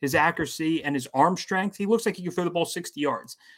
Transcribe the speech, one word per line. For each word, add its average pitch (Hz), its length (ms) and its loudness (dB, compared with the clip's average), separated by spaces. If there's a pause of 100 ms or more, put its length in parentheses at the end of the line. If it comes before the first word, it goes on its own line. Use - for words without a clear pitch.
His 139 140 0
accuracy 160 720 2
and 143 100 0
his 131 200 -2
arm 160 220 4
strength, 196 400 -2
he 202 100 -4
looks 226 180 2
like 254 120 0
he 185 60 -12
can 175 100 -6
throw 180 120 0
the 180 60 0
ball 180 160 0
sixty - 340 -8
yards. 139 360 -2 (220)